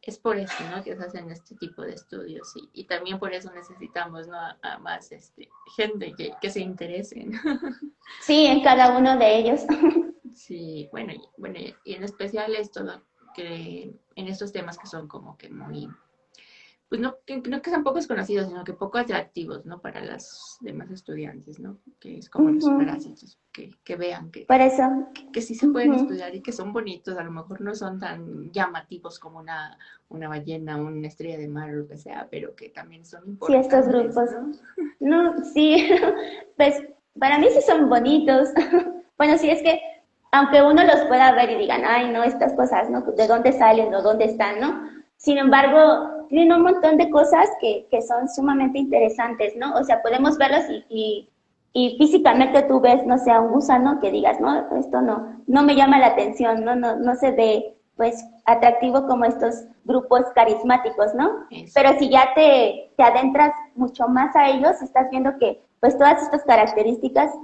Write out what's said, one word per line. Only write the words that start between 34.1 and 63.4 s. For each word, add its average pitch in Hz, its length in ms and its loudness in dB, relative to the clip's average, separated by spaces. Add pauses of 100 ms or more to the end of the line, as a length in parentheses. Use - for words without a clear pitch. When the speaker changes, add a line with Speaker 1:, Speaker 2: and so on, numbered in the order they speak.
Speaker 1:
¿no? 247 220 -12 (480)
Speaker 2:
No, 330 440 0
sí, 311 440 2 (340)
<laughs> - 340 -18
pues 285 260 2 (360)
para 285 200 0
mí 370 120 4
sí 523 160 4
son 320 220 2
bonitos. 262 640 2
<laughs> 349 400 0 (240)
Bueno, 302 180 2
sí, 311 140 0
es 302 140 -2
que 330 160 0 (500)
aunque 285 320 6
uno 302 220 6
los 294 240 6
pueda 254 240 6
ver 247 180 2
y 226 60 -2
digan, 208 280 -2
"Ay, 240 280 0
no, 233 100 -2
estas 262 300 0
cosas, 247 360 -2
¿no? 247 120 -4
¿De - 260 -2
dónde 233 260 2
salen 220 400 4
o 196 80 -2
dónde 220 260 0
están, 208 340 -4
no?". - 280 -6 (280)
Sin 285 220 0
embargo, 277 880 4
tienen 330 240 4
un 339 100 4
montón 349 360 4
de 330 120 2
cosas 311 380 4 (120)
que, 214 300 -4
que 226 100 0
son 240 280 -4
sumamente 269 500 -2
interesantes, 233 800 -2
¿no? 254 180 -8
O 254 80 0
sea, 233 200 0
podemos 269 360 0
verlos 277 320 2
y, - 180 -10
y, 214 400 -6 (440)
y 247 260 -2
físicamente 277 640 4
tú 262 180 2
ves, 247 260 4
no 247 120 2
sé, 240 140 2
a 226 80 6
un 226 100 0
gusano 269 500 2
que 202 120 -2
digas, - 280 0
"No, - 360 -2
esto 254 260 -2
no, 226 460 -6
no 277 160 4
me 294 100 6
llama 269 240 6
la 254 100 6
atención, 226 560 0
no, 240 120 -2
no, 240 180 -2
no 247 220 -2
se 262 160 0
ve, 220 420 0 (220)
pues, 233 280 -4 (200)
atractivo 240 640 4
como 240 160 0
estos 233 400 -2 (200)
grupos 254 380 2 (140)
carismáticos", 226 800 2
¿no? - 340 -4
Speaker 1:
Eso. - 240 -20
Speaker 2:
Pero 269 240 6
si 277 100 0
ya 262 280 6
te, 269 600 4
te 226 60 4
adentras 269 500 4 (220)